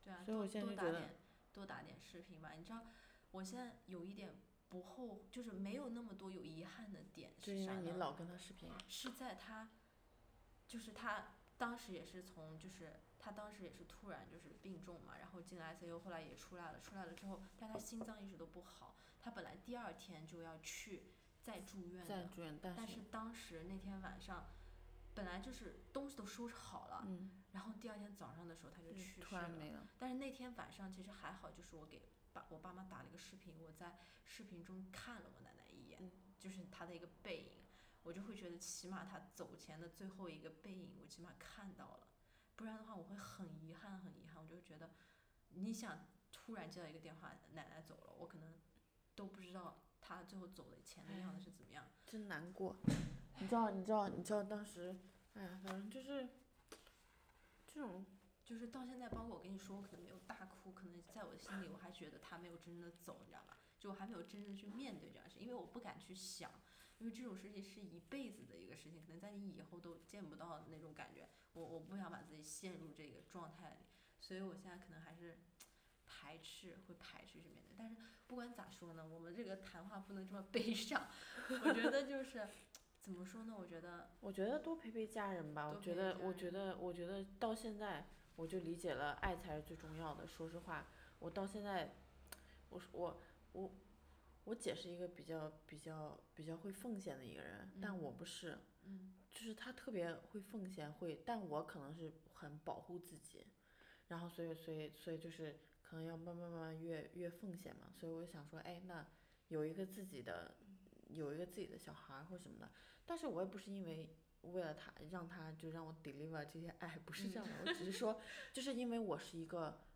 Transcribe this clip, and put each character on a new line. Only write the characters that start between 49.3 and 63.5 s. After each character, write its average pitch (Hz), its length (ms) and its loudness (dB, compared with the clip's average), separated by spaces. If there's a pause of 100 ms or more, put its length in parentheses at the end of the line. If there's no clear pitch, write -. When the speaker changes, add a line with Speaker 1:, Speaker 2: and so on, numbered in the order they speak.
Speaker 1:
知 180 100 -6
道 180 300 -2 (180)
她 180 240 -4
最 196 140 -6
后 180 100 -2
走 185 220 -8
的 - 140 -10
前 - 240 -10
的 - 60 -2
样 185 220 2
子 - 60 0
是 - 80 -6
怎 - 160 -10
么 - 80 -12
样。 147 100 -4
Speaker 2:
哎， - 80 -14 (140)
真 214 220 0
难 170 260 2
过。 190 220 4 (640)
你 190 80 4
知 240 80 10
道， 226 160 12
你 190 120 6
知 214 80 8
道， 208 180 12
你 180 140 4
知 208 100 6
道 208 100 10
当 208 200 2
时， 180 320 -2 (380)
哎 202 100 -2
呀， 185 200 -2
反 190 100 4
正 196 160 2
就 262 120 -2
是， 269 260 2 (1400)
这 - 120 -6
种 196 260 0 (380)
Speaker 1:
就 233 140 -4
是 233 100 -2
到 254 180 -2
现 247 140 -4
在， 240 100 -4
包 226 140 2
括 233 140 0
我 - 40 -6
跟 190 120 -4
你 190 40 -2
说， 190 200 -4
我 202 40 -4
可 190 120 -8
能 175 80 -8
没 170 80 -8
有 185 180 -10
大 - 180 -4
哭， 190 280 -10
可 185 120 -10
能 175 160 -8 (120)
在 214 100 -4
我 - 80 -6
的 - 80 -8
心 196 220 0
里 175 80 0
我 - 80 -4
还 180 140 -6
觉 160 180 -6
得 - 100 -10
她 - 180 -6
没 175 120 -6
有 170 80 -6
真 170 200 -6
正 170 120 -6
的 - 20 -10 (100)
走， - 220 -6
你 - 60 -14
知 - 40 -12
道 - 100 -8
吧？ - 140 -12 (220)